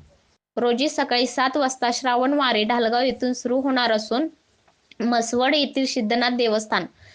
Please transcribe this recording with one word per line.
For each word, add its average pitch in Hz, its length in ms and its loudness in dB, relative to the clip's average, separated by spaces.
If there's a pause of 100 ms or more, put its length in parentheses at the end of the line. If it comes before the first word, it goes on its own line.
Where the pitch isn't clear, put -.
(560)
रोजी 240 320 0
सकाळी 262 380 0
सात 262 300 -2
वाजता 254 380 0
श्रावण 254 380 0
वारी 247 320 2
ढालगाव 240 380 0
येथून 254 300 0
सुरू 247 280 -2
होणार 254 320 0
असून, 226 340 0 (760)
म्हसवड 240 540 0
येथील 277 320 0
सिद्धनाथ 240 500 0
देवस्थान, 214 480 0 (300)